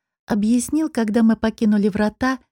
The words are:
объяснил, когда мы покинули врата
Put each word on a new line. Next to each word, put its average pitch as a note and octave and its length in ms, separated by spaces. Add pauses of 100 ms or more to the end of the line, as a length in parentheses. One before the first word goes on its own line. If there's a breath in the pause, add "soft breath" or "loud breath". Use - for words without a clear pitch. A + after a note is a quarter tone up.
(260)
объяснил, A#3+ 640
когда A3+ 340
мы A3 120
покинули G#3+ 540
врата G#3+ 500 (120)